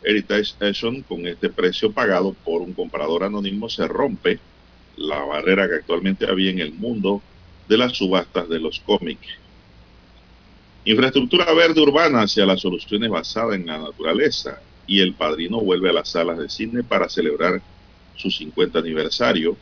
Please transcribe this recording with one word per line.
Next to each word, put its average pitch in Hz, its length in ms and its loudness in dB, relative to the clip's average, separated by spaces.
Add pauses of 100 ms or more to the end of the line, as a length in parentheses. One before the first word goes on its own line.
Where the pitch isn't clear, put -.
Heritage 104 580 0
Action, 117 420 -2
con 87 240 -8
este 87 220 -4
precio 90 440 0
pagado 98 420 2 (100)
por 85 160 0
un 90 120 -8
comprador 82 520 -2
anónimo 101 440 -4
se - 180 -4
rompe 95 520 0 (580)
la 73 280 -6
barrera 85 440 2
que 85 80 -2
actualmente 95 540 -2
había 95 200 2
en 92 80 -4
el 76 140 -6
mundo 101 500 -4 (460)
de 110 100 6
las 123 180 2
subastas 90 520 0
de 82 120 -2
los 80 200 -6
cómics. 90 460 -2 (1600)
Infraestructura 131 680 2
verde 165 260 6
urbana 143 420 4
hacia 101 220 2
las 95 160 4
soluciones 104 500 -4
basadas 107 440 -2
en 90 120 -6
la 78 120 -8
naturaleza. 80 840 -2 (240)
Y 98 160 2
El 92 140 4
Padrino 85 460 -2
vuelve 92 300 2
a - 20 2
las 82 160 0
salas 85 300 0
de 76 100 -6
cine 117 340 -6
para 92 260 0
celebrar 87 540 0 (540)
su 95 160 -4
cincuenta 80 480 -2
aniversario. 82 800 0